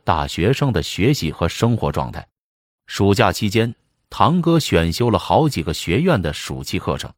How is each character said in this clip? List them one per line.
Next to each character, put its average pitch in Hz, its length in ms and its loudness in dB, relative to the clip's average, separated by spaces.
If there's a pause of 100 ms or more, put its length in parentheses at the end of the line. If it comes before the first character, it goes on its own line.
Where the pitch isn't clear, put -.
大 78 200 0
学 87 280 0
生 135 180 0
的 82 100 0
学 110 320 0
习 78 200 -4
和 85 160 0
生 117 260 0
活 76 160 -2
状 69 180 -4
态。 - 160 -12 (640)
暑 101 260 2
假 101 160 4
期 107 200 -2
间， 113 260 0 (340)
堂 165 320 2
哥 165 160 2
选 85 360 2
修 120 160 0
了 98 100 2
好 143 300 2
几 87 120 -4
个 80 120 -4
学 - 240 -2
院 156 240 2
的 78 100 -4
暑 69 320 -10
期 87 160 -6
课 73 180 -4
程， - 200 -12